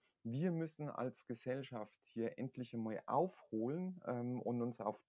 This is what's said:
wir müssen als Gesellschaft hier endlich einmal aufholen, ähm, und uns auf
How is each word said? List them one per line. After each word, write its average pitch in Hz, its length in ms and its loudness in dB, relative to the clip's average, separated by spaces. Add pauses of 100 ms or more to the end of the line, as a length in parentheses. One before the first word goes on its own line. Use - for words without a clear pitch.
(220)
wir 143 300 2
müssen 160 380 0
als - 360 -2
Gesellschaft 127 760 -4
hier - 360 -2
endlich 123 360 -4
einmal 110 320 -2
aufholen, 165 1000 0
ähm, 123 360 0
und 120 200 2
uns 117 180 0
auf 107 280 0